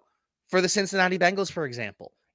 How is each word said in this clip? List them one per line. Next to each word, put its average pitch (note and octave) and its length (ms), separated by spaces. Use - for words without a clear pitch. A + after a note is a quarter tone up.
for F#3 120
the F3+ 80
Cincinnati F#3+ 480
Bengals, F#3 320
for E3 160
example, A#2+ 460